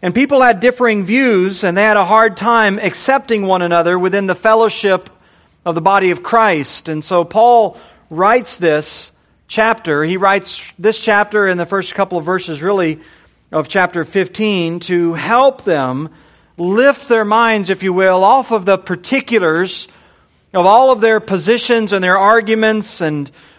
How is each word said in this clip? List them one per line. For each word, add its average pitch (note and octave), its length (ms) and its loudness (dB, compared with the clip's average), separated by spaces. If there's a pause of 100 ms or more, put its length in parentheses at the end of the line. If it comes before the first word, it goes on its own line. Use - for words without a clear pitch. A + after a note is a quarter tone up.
And F3+ 140 -4
people C4+ 280 2
had A#3 180 2
differing A3+ 460 0
views, G3 580 0
and F3 120 0
they G3 60 2
had G#3+ 140 2
a G3+ 80 2
hard G#3+ 320 2
time G#3+ 420 0
accepting A3+ 640 -2
one F#3+ 200 0
another F3 360 0
within F#3+ 300 -2
the F3+ 80 -2
fellowship A3 760 0 (560)
of E3+ 80 -2
the E3 60 -4
body F#3+ 320 2
of F3 100 -8
Christ. G3+ 640 -2
And D#3 140 -6
so F3 220 0
Paul A3+ 520 2 (320)
writes G3+ 500 -2
this D3+ 520 -4 (380)
chapter. G#3+ 560 -2
He F3 120 -4
writes F#3+ 600 -2
this G#3 220 -2
chapter G#3 480 0
in F3+ 100 -2
the E3+ 80 -4
first F#3+ 300 -6
couple F#3+ 200 -2
of D#3+ 80 -6
verses, E3+ 380 -6
really, F3 380 -2 (500)
of D#3 160 -4
chapter F3+ 380 -2
fifteen F#3 760 -4
to F3 320 -2
help A#3+ 500 0
them C#3 460 -2 (460)
lift A3+ 520 0
their A3+ 160 2
minds, G#3+ 440 0
if F#3 140 -4
you F#3+ 100 -2
will, F#3 300 2
off A#3+ 300 2
of G3 140 -2
the G3 120 2
particulars F#3 1120 -2 (680)
of F3+ 100 2
all B3 280 6
of A3+ 80 0
their A3 180 2
positions G#3+ 720 -2
and F#3+ 120 -2
their F#3 140 2
arguments A3 840 0
and D3+ 320 -4 (260)